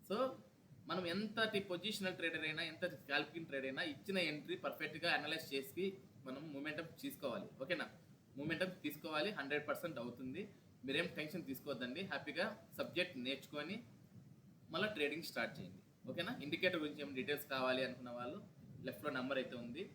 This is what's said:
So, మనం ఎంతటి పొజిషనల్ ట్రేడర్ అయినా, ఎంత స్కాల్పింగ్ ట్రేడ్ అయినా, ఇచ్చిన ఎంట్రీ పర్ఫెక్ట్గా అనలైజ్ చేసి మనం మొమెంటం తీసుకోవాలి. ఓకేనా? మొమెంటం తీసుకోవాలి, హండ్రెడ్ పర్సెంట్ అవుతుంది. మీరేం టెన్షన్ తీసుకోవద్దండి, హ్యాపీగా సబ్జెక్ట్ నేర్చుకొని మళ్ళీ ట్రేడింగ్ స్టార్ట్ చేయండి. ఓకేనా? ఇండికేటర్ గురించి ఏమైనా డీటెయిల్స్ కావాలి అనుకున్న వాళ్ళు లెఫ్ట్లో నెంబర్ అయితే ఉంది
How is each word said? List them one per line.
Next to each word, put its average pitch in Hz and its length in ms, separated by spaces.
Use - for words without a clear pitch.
So, 196 100
మనం 175 260
ఎంతటి 214 480
పొజిషనల్ 185 480
ట్రేడర్ 165 300
అయినా, 156 220
ఎంత 160 140
స్కాల్పింగ్ 151 480
ట్రేడ్ 135 180
అయినా, 139 140
ఇచ్చిన 190 260
ఎంట్రీ 151 320
పర్ఫెక్ట్గా 156 520
అనలైజ్ 151 380
చేసి 135 300
మనం 135 160
మొమెంటం 151 340
తీసుకోవాలి. 127 460
ఓకేనా? 135 240
మొమెంటం 160 300
తీసుకోవాలి, 156 540
హండ్రెడ్ 143 320
పర్సెంట్ 151 320
అవుతుంది. 131 420
మీరేం 160 280
టెన్షన్ 151 340
తీసుకోవద్దండి, 131 520
హ్యాపీగా 151 360
సబ్జెక్ట్ 160 360
నేర్చుకొని 147 520
మళ్ళీ 208 240
ట్రేడింగ్ 147 320
స్టార్ట్ 113 280
చేయండి. 92 240
ఓకేనా? 180 240
ఇండికేటర్ 180 400
గురించి 147 200
ఏమైనా 139 160
డీటెయిల్స్ 143 340
కావాలి 131 340
అనుకున్న 123 320
వాళ్ళు 196 180
లెఫ్ట్లో 143 300
నెంబర్ 131 240
అయితే 127 220
ఉంది 120 180